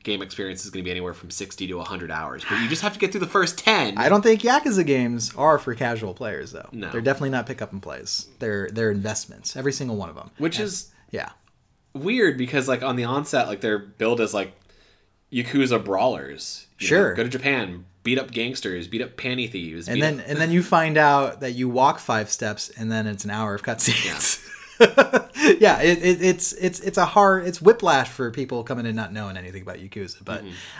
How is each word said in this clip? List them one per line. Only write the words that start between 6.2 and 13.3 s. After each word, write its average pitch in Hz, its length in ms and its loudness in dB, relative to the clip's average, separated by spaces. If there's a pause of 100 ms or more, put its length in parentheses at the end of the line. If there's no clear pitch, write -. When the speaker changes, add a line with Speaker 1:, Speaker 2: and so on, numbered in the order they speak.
Speaker 2:
though. - 180 -16
Speaker 1:
No. 101 220 -10
Speaker 2:
They're 117 80 -4
definitely 135 300 0
not 123 160 -4
pick 127 140 -10
up 107 120 -10
and 98 100 -10
plays. - 440 -8 (120)
They're, 101 340 -4
they're 110 200 2
investments, - 640 -6
every 135 160 0
single 127 240 -6
one 90 140 -8
of 73 60 -16
'em. - 220 -18
Speaker 1:
Which 165 200 -2
Speaker 2:
And 214 80 -2
Speaker 1:
is 185 260 -8 (180)
Speaker 2:
yeah. - 200 -8 (640)
Speaker 1:
weird, 170 460 0
because, 131 300 -2
like, 127 160 0
on 131 100 0
the 123 100 -2
onset, 135 440 0